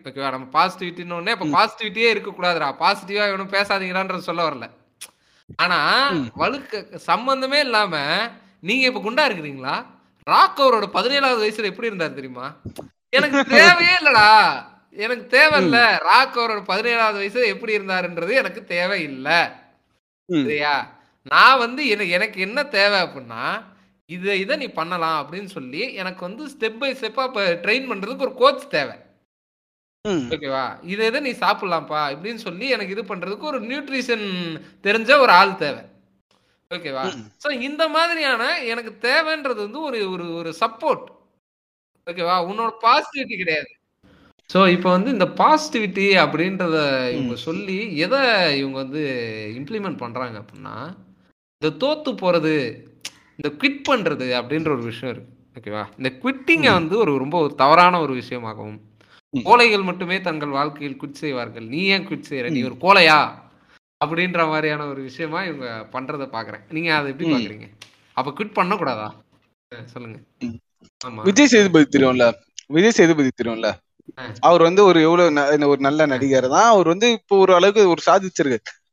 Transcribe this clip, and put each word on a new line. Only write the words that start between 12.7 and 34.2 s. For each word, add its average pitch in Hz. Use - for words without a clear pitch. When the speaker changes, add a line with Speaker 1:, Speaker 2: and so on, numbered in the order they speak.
Speaker 1:
எனக்கு 277
Speaker 2:
<laughs> -
Speaker 1:
தேவையே 339
இல்லடா. 214
எனக்கு 226
தேவையில்ல. 240
Speaker 2:
ம். 156
Speaker 1:
ராக் 240
அவரோட 220
பதினேழாவது 220
வயசுல 202
எப்படி 208
இருந்தாருன்றது 185
எனக்கு 208
தேவையில்ல. 165
Speaker 2:
ம். 165
Speaker 1:
சரியா? 147
நான் 196
வந்து 254
என-, 202
எனக்கு 190
என்ன 226
தேவை 202
அப்படின்னா, 135
இதை, 185
இதை 220
நீ 269
பண்ணலாம் 160
அப்படின்னு 185
சொல்லி, 165
எனக்கு 185
வந்து 226
step 226
by 269
step-ஆ 220
இப்ப 202
ட்ரெயின் 233
பண்றதுக்கு 220
ஒரு 247
கோச் 254
தேவை. 131
Speaker 2:
ம். 160
Speaker 1:
ஓகேவா? 135
இதை, 202
இதை 240
நீ 277
சாப்பிடலாம்ப்பா 160
இப்படின்னு 202
சொல்லி, 196
எனக்கு 214
இது 208
பண்றதுக்கு 196
ஒரு 294
நியூட்ரிஷன் 226